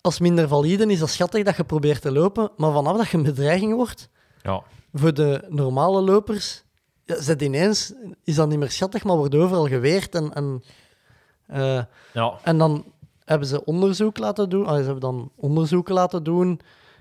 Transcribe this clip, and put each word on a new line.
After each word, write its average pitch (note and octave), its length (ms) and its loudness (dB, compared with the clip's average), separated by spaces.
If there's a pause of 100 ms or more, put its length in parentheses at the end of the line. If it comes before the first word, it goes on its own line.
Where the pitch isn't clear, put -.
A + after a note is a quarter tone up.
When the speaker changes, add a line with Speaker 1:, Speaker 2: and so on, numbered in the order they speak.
Speaker 1:
"Als - 180 -2
minder E3+ 300 4
valide D#3 380 2
is G3+ 120 2
dat D#3 120 0
schattig - 340 -2
dat G3 120 0
je F3 80 -2
probeert D3 380 0
te C#3+ 100 -2
lopen, G3 440 2
maar D#3 160 0
vanaf D3 240 2
dat A3+ 120 0
je - 80 -2
een D#3+ 60 2
bedreiging D3+ 520 0
wordt," - 340 -4 (340)
Speaker 2:
Ja. F#2+ 200 -4 (320)
Speaker 1:
voor D#3 200 2
de C#3+ 340 0
normale D3 520 0
lopers, G3+ 600 0 (420)
ja, E3 160 -4
zit D3 220 0
ineens, E3+ 500 0 (320)
is E3 100 -2
dat D#3 140 2
niet D3+ 100 0
meer C#3 120 -2
schattig, F#3+ 340 -4
maar F#3 120 2
wordt C#3+ 180 0
overal E3+ 340 2
geweerd. C3+ 460 0
En, D3+ 200 -4
en, C#3 280 -6 (840)
eh, C3+ 360 -2 (300)
Speaker 2:
Ja. A#2 300 -2
Speaker 1:
en E3 160 2
dan D#3 340 0 (320)
hebben D3 240 -2
ze C#3+ 160 -4
onderzoek F#3+ 540 0
laten G#3 320 -2
doen, G3 160 0
ah, D#3 100 0
ze C#3+ 60 0
hebben C3+ 180 -4
dan B2+ 360 -6
onderzoeken D#3+ 580 0
laten F3+ 280 0
doen F3 380 0 (400)